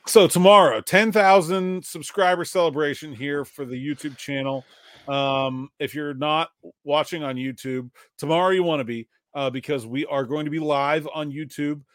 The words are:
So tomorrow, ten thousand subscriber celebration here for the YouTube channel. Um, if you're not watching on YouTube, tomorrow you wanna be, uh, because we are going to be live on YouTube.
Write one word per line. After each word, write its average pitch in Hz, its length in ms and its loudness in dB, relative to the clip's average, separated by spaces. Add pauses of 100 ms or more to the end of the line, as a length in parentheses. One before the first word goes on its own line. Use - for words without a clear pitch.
(100)
So 202 160 8
tomorrow, 180 540 6
ten 208 320 2
thousand 185 720 4
subscriber 175 600 -2
celebration 151 720 -2
here 143 300 -8
for 143 200 -14
the 127 120 -10
YouTube 139 400 -10
channel. 135 480 -6 (420)
Um, 135 600 -2 (100)
if 139 160 -6
you're 147 200 -8
not 151 360 -2 (320)
watching 151 400 -2
on 135 140 -6
YouTube, 127 540 -8 (280)
tomorrow 165 320 0
you 185 140 2
wanna 156 180 -2
be, 117 240 -8 (280)
uh, 139 160 -4
because 127 360 -6
we 131 200 -6
are 139 180 -2
going 151 220 -6
to 151 40 -6
be 156 80 -4
live 151 560 0
on 151 160 -8
YouTube. 147 520 -8 (120)